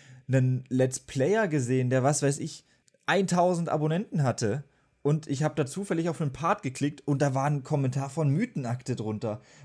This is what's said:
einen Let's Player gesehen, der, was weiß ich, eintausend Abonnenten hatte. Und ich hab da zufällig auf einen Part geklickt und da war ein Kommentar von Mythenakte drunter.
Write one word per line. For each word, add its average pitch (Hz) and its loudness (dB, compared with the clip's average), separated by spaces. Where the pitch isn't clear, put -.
einen 127 2
Let's 127 0
Player 185 0
gesehen, 127 0
der, 131 4
was 147 2
weiß 143 0
ich, - -10
eintausend 175 2
Abonnenten 156 0
hatte. 120 0
Und 151 0
ich 139 -2
hab 151 0
da 147 0
zufällig 175 -2
auf 160 -4
einen 143 -2
Part 175 -2
geklickt 147 -4
und 143 2
da 139 2
war 135 0
ein 143 0
Kommentar 139 -2
von 151 0
Mythenakte 131 -2
drunter. 107 -4